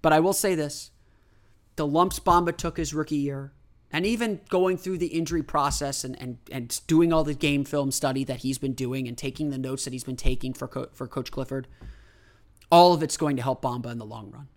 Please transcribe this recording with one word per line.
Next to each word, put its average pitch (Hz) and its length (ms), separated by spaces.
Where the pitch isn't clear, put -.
But 160 120
I 156 80
will 185 120
say 196 220
this: 147 380
the 156 100
lumps 165 340
Bamba 170 360
took 165 200
his 147 180
rookie 151 220
year, 139 360
and 170 160
even 226 420
going 185 280
through 185 220
the 170 100
injury 165 340
process 143 640
and, 131 160
and, 123 180
and 120 340
doing 165 260
all 160 120
the 147 100
game 143 300
film 139 260
study 135 340
that 123 160
he's 131 180
been 135 160
doing 127 340
and 117 100
taking 143 320
the 135 80
notes 131 260
that 127 80
he's 127 120
been 131 120
taking 131 380
for 127 140
Co-, - 240
for 127 160
Coach 131 220
Clifford, 131 360
all 175 240
of 156 80
it's - 140
going 147 200
to 123 60
help 131 200
Bamba 123 280
in 117 80
the 110 80
long 107 240
run. 131 260